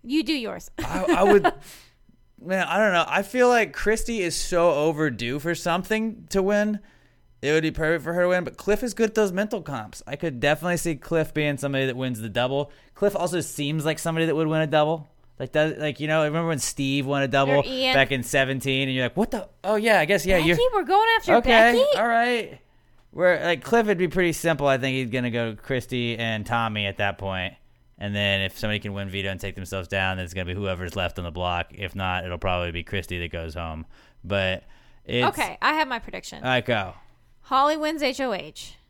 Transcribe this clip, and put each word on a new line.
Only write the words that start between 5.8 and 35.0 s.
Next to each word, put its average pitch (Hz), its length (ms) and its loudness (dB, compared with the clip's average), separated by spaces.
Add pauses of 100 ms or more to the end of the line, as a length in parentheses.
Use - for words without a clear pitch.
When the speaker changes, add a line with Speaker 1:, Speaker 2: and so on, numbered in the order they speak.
Speaker 2:
to 196 120 2
win. 208 380 0 (640)
It 143 100 2
would 160 100 4
be 156 80 0
perfect 156 340 0
for 165 80 -4
her 175 100 2
to 180 60 4
win, 180 160 2
but - 140 -10
Cliff 208 240 0
is 233 100 -4
good 226 180 0
at 220 40 -20
those 208 180 2
mental 202 300 -4
comps. 120 440 -10
I 143 100 -8
could 135 240 -6
definitely 156 360 2
see 160 200 -2
Cliff 156 360 -2
being 151 240 0
somebody 135 300 -2
that 123 100 -2
wins 127 240 -4
the 113 80 -8
double. 127 420 -2 (240)
Cliff 202 220 0
also 170 240 0
seems 147 460 -4
like 156 120 0
somebody 160 280 0
that 156 100 0
would 160 120 0
win 156 120 0
a 156 60 2
double. 151 420 2 (300)
Like, 131 140 -10
does, 156 260 0
like, 151 220 -4
you 156 60 -4
know, 156 180 2
remember 165 240 0
when 156 100 -2
Steve 135 480 -2
won 139 160 0
a 135 60 0
double 139 260 4
Speaker 1:
Or 143 100 4
Ian. 262 300 -2
Speaker 2:
back 139 180 4
in 127 100 -2
seventeen, 135 680 0
and 131 60 -2
you're 127 120 0
like, 117 100 -4
"What 208 140 0
the? 208 180 -6 (160)
Oh, 208 120 2
yeah, 214 220 4
I 156 60 4
guess, 175 220 2
yeah, 185 100 4
Speaker 1:
Becky? 160 120 4
Speaker 2:
you're" 175 100 4 (160)
Speaker 1:
We're 381 80 2
going 403 340 4
after 370 200 4
Speaker 2:
Okay, 240 140 4 (220)
Speaker 1:
Becky? 539 260 4
Speaker 2:
all 220 80 2
right. 233 540 0 (500)
Where, 175 320 2
like, 165 220 -2
Cliff, 226 220 4
it'd 202 100 2
be 180 100 0
pretty 175 280 0
simple. 156 320 0
I 135 100 4
think 131 200 -2
he's 131 120 -2
gonna 123 220 -2
go 113 260 -2
Christy 120 640 -4
and 113 260 -4
Tommy 110 400 -2
at 98 140 -4
that 101 180 -2
point. 92 380 -6 (420)
And 101 180 -6
then 98 280 0
if 95 160 -6
somebody 107 220 -4
can 101 120 -8
win 98 160 -8
veto 95 220 -4
and 90 100 -8
take 95 140 -8
themselves 95 340 -8
down, 95 300 -2
then 92 60 -6
it's 85 100 -12
gonna 92 100 -4
be 90 100 -6
whoever's 92 400 -4
left 90 240 -4
on 87 60 -6
the 85 60 -6
block. 87 440 -4
If 95 220 -10
not, 92 300 -4
it'll 87 120 -6
probably 90 320 -2
be 85 120 -6
Christy 90 380 -6
that 85 120 -8
goes 82 220 -8
home. 82 320 -10 (360)
But 95 400 -2 (440)